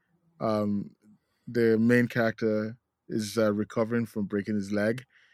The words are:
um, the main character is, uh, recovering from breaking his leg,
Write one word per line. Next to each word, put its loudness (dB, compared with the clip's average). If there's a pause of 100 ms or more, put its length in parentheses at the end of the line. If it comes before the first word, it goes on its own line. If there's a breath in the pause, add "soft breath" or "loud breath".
(400)
um, -2 (560)
the 4
main 4
character -2 (320)
is, -4
uh, 4
recovering -2
from -4
breaking -4
his -4
leg, 0 (280 soft breath)